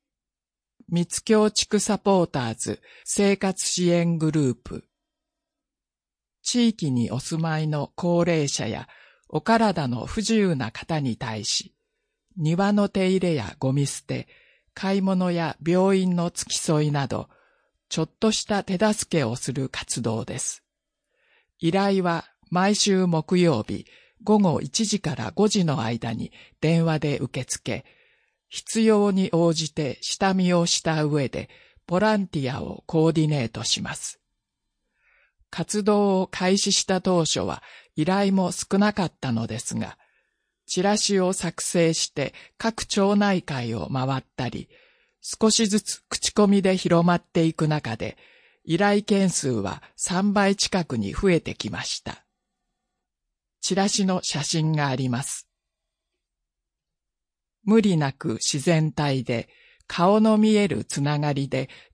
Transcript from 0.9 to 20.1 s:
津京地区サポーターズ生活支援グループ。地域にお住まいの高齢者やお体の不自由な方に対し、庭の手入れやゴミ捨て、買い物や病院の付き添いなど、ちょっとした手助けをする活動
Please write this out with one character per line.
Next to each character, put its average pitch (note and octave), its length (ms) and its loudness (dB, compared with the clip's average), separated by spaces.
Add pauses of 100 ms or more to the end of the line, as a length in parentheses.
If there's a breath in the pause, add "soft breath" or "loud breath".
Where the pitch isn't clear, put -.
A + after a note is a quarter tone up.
津 - 160 -8
京 G#3+ 260 4
地 - 180 -2
区 G#3 120 2
サ G3 180 -2
ポ G3 260 2
ー E3 40 -2
タ C#3 220 -4
ー A2+ 60 -6
ズ - 260 -6 (220 loud breath)
生 G3+ 320 2
活 F#3+ 300 -4
支 F3+ 240 0
援 E3+ 300 2
グ D#3 120 0
ル D3 200 2
ー A#2 40 -2
プ。 - 320 -14 (1600)
地 A#3+ 260 2
域 E3+ 220 -2
に A#2+ 180 0
お B2 100 -4
住 E3 220 -6
ま D#3+ 180 -2
い D#3 80 -2
の D3+ 280 -4
高 F3 300 2
齢 D#3+ 220 0
者 - 200 -4
や - 200 -6 (400 soft breath)
お D#3 140 -6
体 G#3+ 460 2
の A#2+ 180 -4
不 - 140 -8
自 A3 160 0
由 F#3+ 200 2
な A#2 160 -6
方 - 280 -6
に B2+ 180 -2
対 A2 280 -8
し、 - 280 -6 (640)
庭 F3 360 0
の G3+ 160 2
手 F#3+ 200 0
入 F#3+ 120 2
れ F3 120 0
や A2 240 -6
ゴ C3 160 0
ミ C#3 140 2
捨 - 160 -10
て、 B2+ 240 -8 (480 soft breath)
買 F#3+ 220 -2
い G3 40 0
物 F#3 300 0
や E3 340 -4
病 F#3 340 4
院 F#3 160 0
の F3 140 0
付 - 220 -10
き - 80 -4
添 D3+ 260 2
い D3+ 60 0
な C#3+ 160 -2
ど、 - 200 -6 (600 soft breath)
ち - 100 -6
ょ D#3+ 40 0
っ D#3 60 -8 (100)
と A3 120 2
し - 140 -4
た G3+ 180 -2
手 F#3 140 -4
助 G#3+ 420 0
け C#3+ 40 2
を A#2 120 -2
す - 180 -6
る C3 160 -4
活 - 320 -8
動 A2+ 240 -2